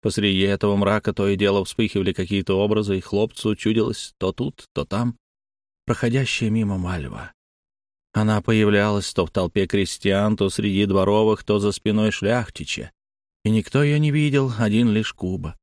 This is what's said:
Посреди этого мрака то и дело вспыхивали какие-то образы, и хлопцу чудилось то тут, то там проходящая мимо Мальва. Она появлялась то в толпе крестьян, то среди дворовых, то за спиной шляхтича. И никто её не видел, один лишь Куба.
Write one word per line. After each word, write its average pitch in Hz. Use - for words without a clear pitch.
Посреди 98
этого 98
мрака 101
то 98
и 101
дело 98
вспыхивали 98
какие-то 95
образы, 101
и -
хлопцу 107
чудилось 107
то 92
тут, -
то -
там 117
проходящая 120
мимо 104
Мальва. 87
Она 107
появлялась 104
то 90
в -
толпе 95
крестьян, 101
то 98
среди 101
дворовых, 101
то 107
за 101
спиной 107
шляхтича. -
И 107
никто 110
её 147
не 151
видел, 139
один 110
лишь 107
Куба. 92